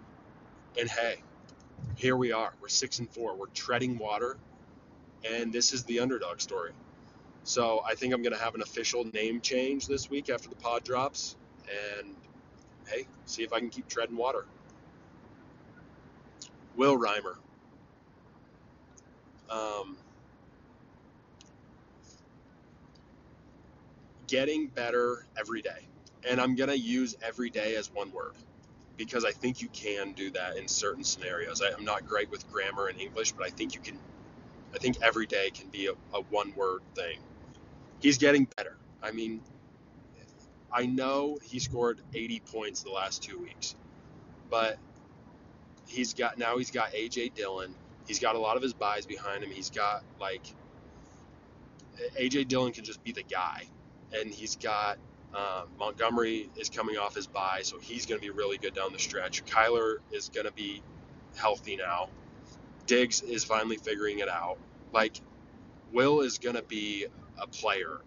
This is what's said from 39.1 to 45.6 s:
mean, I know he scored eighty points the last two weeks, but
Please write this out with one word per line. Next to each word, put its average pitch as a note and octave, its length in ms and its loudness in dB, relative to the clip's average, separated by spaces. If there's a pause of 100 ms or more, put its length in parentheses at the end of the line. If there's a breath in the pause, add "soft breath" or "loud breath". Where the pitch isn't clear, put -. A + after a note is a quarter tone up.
mean, A2+ 300 -4 (1300)
I B2 140 4
know C#3 560 2
he B2 160 -8
scored A#2+ 420 2 (140)
eighty A2+ 260 -4
points G#2+ 420 -6
the G2 80 -10
last F#2+ 320 -2
two F#2+ 160 -10
weeks, - 380 -8 (760)
but A2+ 280 2 (1080)